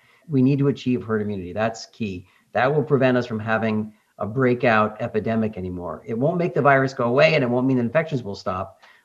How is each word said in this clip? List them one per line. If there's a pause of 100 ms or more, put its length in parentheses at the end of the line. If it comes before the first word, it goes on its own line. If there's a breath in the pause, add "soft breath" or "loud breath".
(280 soft breath)
We
need
to
achieve
herd
immunity.
That's
key. (260 soft breath)
That
will
prevent
us
from
having (260 soft breath)
a
breakout
epidemic
anymore.
It
won't
make
the
virus
go
away,
and
it
won't
mean
infections
will
stop, (220 soft breath)